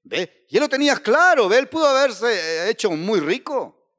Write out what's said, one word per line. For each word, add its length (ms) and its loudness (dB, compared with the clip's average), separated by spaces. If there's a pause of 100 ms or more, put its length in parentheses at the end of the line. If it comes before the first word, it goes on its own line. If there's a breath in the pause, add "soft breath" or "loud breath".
¿Ve? 460 -8
Y 80 -10
él 60 4
lo 80 0
tenía 260 0
claro, 540 2
¿ve? 80 4
Él 100 0
pudo 200 0
haberse, 400 0
eh, 420 -2
hecho 220 -2
muy 280 -2
rico. 800 -6